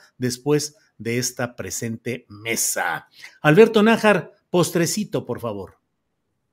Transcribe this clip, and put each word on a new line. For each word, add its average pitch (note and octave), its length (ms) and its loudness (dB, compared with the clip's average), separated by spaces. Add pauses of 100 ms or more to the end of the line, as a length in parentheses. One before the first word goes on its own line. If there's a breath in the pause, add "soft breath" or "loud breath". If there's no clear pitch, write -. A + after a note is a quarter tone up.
(180 soft breath)
después D3 580 -2 (220)
de A#2 180 -4
esta B2 400 -4
presente A2+ 720 -8
mesa. G2+ 800 -4 (320 loud breath)
Alberto G#3 420 6
Nájar, G#3 500 2 (180)
postrecito, E3+ 760 -2
por A2+ 160 -8
favor. G2+ 380 -10 (760)